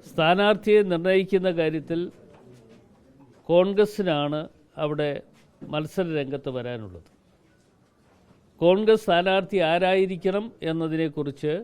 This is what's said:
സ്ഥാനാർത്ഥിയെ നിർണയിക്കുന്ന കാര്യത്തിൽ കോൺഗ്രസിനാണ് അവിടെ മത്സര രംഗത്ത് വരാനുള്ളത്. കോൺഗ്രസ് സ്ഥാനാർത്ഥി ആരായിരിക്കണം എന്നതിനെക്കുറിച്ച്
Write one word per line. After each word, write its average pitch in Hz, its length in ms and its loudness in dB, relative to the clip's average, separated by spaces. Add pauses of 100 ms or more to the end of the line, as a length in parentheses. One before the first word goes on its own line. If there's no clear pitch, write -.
(100)
സ്ഥാനാർത്ഥിയെ 208 680 4 (100)
നിർണയിക്കുന്ന 185 600 2 (100)
കാര്യത്തിൽ 160 400 -2 (1500)
കോൺഗ്രസിനാണ് 180 880 2 (440)
അവിടെ 151 260 -2 (640)
മത്സര 156 340 -4 (120)
രംഗത്ത് 135 380 -6
വരാനുള്ളത്. 110 520 -10 (1500)
കോൺഗ്രസ് 214 440 4
സ്ഥാനാർത്ഥി 190 520 0 (120)
ആരായിരിക്കണം 185 760 0 (260)
എന്നതിനെക്കുറിച്ച് 156 920 -4